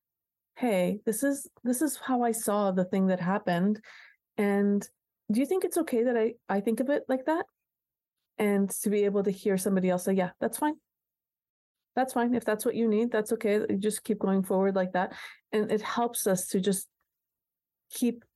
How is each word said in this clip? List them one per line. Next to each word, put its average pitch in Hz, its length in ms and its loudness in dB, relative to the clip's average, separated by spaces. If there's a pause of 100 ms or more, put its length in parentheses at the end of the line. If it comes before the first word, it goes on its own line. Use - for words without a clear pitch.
(560)
"Hey, 190 500 0
this 220 180 -2
is, 277 240 -2 (160)
this 247 180 0
is 294 160 -2
how 247 260 -2
I 233 80 2
saw 208 400 0
the 185 140 0
thing 190 220 2
that 185 120 2
happened. 185 600 0 (580)
And 202 500 2 (440)
do 214 80 2
you 277 60 2
think 370 180 0
it's 349 140 -2
okay 254 260 2
that 240 140 2
I, 226 160 2 (140)
I 196 140 0
think 226 180 0
of 262 100 0
it 294 180 0
like 262 180 -2
that?" 330 200 0 (920)
And 202 300 2 (120)
to - 80 0
be 202 160 2
able 202 180 2
to 196 80 0
hear 190 260 0
somebody 185 320 2
else 180 160 0
say, 196 80 2
"Yeah, 180 260 0
that's 233 180 -4
fine. 302 180 -2 (1200)
That's 254 180 0
fine. 240 200 0
If 233 120 -2
that's 214 200 -2
what 247 100 -2
you 226 120 0
need, 220 240 2
that's 214 220 0
okay. 214 220 0 (140)
You 202 80 0
just 208 260 -2
keep 208 160 -2
going 190 240 2
forward 190 320 2
like 185 180 -2
that." 180 200 0 (380)
And 214 200 0
it 208 100 0
helps 240 440 -2
us 185 220 0
to 202 120 0
just 190 280 -2 (1040)
keep 240 320 -2 (120)